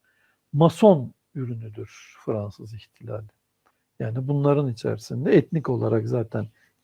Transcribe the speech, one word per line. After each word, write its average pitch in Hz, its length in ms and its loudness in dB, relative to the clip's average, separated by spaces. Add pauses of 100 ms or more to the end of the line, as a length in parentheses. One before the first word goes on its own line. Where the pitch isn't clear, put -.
(540)
Mason 160 600 6 (220)
ürünüdür 113 800 -12 (100)
Fransız 107 480 -8
ihtilali. 110 540 -16 (720)
Yani 120 280 -6
bunların 143 400 2
içerisinde 120 720 -2
etnik - 320 0
olarak 113 380 0
zaten 113 400 -4 (360)